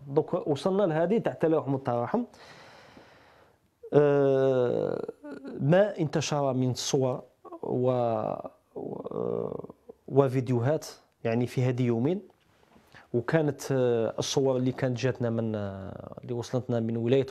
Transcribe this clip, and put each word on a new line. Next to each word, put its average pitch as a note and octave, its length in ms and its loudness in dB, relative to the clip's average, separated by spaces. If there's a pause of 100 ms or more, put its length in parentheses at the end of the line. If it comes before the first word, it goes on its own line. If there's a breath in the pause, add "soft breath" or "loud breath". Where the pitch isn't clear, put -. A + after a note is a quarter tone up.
دوك D3+ 400 0
وصلنا F#3+ 360 0
لهذه F3 340 2
تاع D3+ 160 0
التلاحم D3 400 2
والتراحم. B2+ 500 0 (1700 loud breath)
آه، C3+ 1120 4 (540)
ما F#3+ 400 4
انتشر C#3+ 540 0
من B2+ 200 0
صور C3+ 480 -2 (420)
و-، A#2+ 720 0 (420)
و-، - 960 -6 (360)
وفيديوهات C3 800 2 (360)
يعني A#2 240 0
في B2+ 160 -2
هذه B2+ 220 0
يومين، B2+ 360 0 (920 soft breath)
وكانت، C#3+ 480 0 (100)
آه، A#2+ 480 2
الصور C3 380 0
اللي B2+ 140 0
كانت B2+ 260 -2
جاتنا A#2+ 320 -2
من، A2+ 260 -2
آه، G2 680 -10
اللي B2 120 -8
وصلتنا A#2+ 460 -2
من A2+ 180 -2
ولاية B2+ 340 2